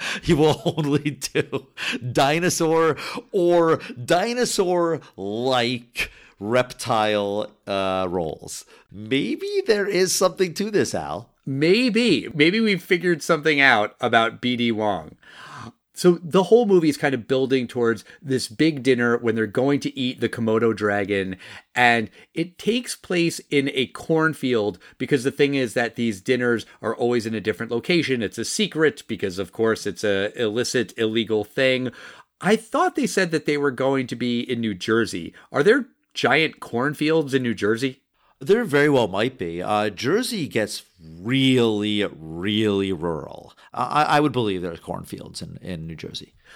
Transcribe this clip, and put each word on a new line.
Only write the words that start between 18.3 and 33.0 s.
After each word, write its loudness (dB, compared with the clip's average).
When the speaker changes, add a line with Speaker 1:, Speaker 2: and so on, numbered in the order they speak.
Speaker 2:
big 0
dinner 4
when 0
they're 0
going 0
to -6
eat -4
the 0
Komodo 2
dragon. -2
And 2
it -6
takes -4
place -2
in 2
a 0
cornfield 0
because 0
the 0
thing 2
is -2
that -2
these -2
dinners 0
are -4
always 0
in -4
a -4
different -4
location. 0
It's -6
a -6
secret 0
because, -6
of -6
course, 0
it's -4
a 0
illicit, -2
illegal 0
thing. -2
I 4
thought -2
they 0